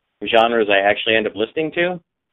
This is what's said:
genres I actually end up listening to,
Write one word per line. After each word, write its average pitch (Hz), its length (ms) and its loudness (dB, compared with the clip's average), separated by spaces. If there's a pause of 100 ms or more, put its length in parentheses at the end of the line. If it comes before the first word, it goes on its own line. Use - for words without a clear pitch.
(280)
genres 113 420 2
I 101 100 4
actually 104 360 0
end 110 120 0
up 98 80 -10
listening 151 400 -4
to, 175 240 -2 (340)